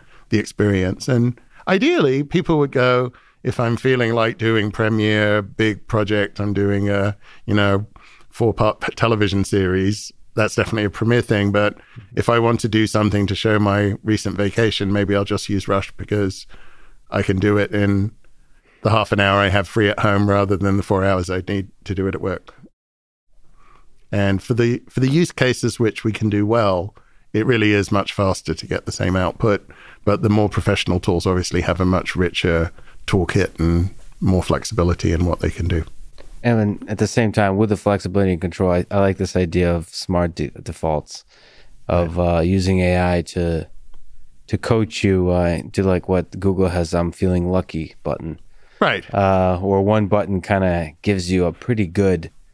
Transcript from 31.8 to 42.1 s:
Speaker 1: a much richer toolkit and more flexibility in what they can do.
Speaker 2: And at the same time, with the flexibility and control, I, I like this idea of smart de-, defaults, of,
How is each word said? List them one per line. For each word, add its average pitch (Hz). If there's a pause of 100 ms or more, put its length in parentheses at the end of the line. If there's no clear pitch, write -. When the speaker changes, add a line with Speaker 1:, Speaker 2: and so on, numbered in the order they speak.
Speaker 1:
a 92
much 92
richer 85 (360)
toolkit 92
and 85 (320)
more 92
flexibility 87
in 85
what 85
they 85
can 85
do. 82 (600)
Speaker 2:
And 110
at 104
the 107
same 110
time, 98
with 107
the 101
flexibility 98
and 85
control, 90
I, 87
I 101
like 98
this 95
idea 87
of 82
smart 87
de-, 71 (100)
defaults, - (640)
of, 87